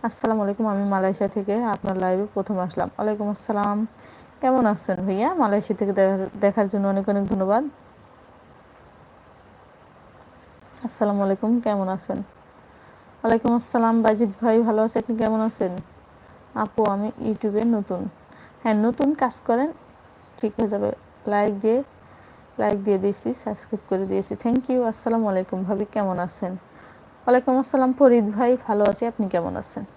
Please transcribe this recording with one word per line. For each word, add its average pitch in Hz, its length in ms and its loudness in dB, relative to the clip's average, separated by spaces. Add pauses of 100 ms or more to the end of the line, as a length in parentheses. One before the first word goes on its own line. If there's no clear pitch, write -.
আসসালামু 220 360 0
আলাইকুম, 202 300 0
আমি 196 100 0 (100)
মালয়েশিয়া 190 420 2
থেকে 202 200 -2 (200)
আপনার 190 280 -4
লাইভে 185 220 2 (100)
প্রথম 196 200 -2 (100)
আসলাম। 170 300 -4
ওয়ালাইকুম 208 400 -2
আসসালাম, 208 420 -2 (640)
কেমন 254 220 4 (100)
আছেন - 240 -2 (100)
ভাইয়া? 202 220 0 (120)
মালয়েশিয়া 208 380 0
থেকে 202 200 0
দেখা-, 190 320 2 (120)
দেখার 202 280 2
জন্য 196 220 0
অনেক 196 180 0
অনেক 202 200 2
ধন্যবাদ। 202 320 2 (3250)
আসসালামু 208 380 0
আলাইকুম, 196 260 0 (140)
কেমন 202 220 0 (100)
আছেন? - 220 -6 (1000)
ওয়ালাইকুম 233 400 2
আসসালাম 226 360 0 (100)
বাজিদ 214 260 2 (100)
ভাই, 226 140 4 (120)
ভালো 214 180 2
আছি, 226 160 -4
আপনি 226 200 -4
কেমন 220 280 0
আছেন? 190 220 -4 (920)
আপু, 214 180 -2 (120)
আমি 202 140 -2 (200)
YouTube-এ 214 360 -2 (140)
নতুন। 190 240 -4 (600)
হ্যাঁ, 220 140 2 (100)
নতুন 269 240 2 (120)
কাজ 247 140 0 (120)
করেন, 269 220 2 (680)
ঠিক 208 180 -2
হয়ে 226 160 0
যাবে। 208 160 -2 (420)
লাইক 208 200 2 (120)
দিয়ে, 226 160 4 (800)
লাইক 208 240 2
দিয়ে 196 180 2
দিয়েছি, 202 260 -2 (140)
সাবস্ক্রাইব 214 460 -8
করে 190 220 0
দিয়েছি, 196 220 -2 (100)
thank 247 280 0
you। 254 80 2 (120)
আসসালামু 226 400 -2
আলাইকুম 190 360 -2
ভাবি, 202 180 -2 (100)
কেমন 190 220 0 (100)
আছেন? 180 260 -8 (680)
ওয়ালাইকুম 254 300 4 (100)
আসসালাম 262 340 2
ফরিদ 240 280 6 (120)
ভাই, 240 140 2 (160)
ভালো 208 240 2
আছি, 202 200 -4
আপনি 214 220 -2
কেমন 175 280 -2
আছেন? - 220 -10 (140)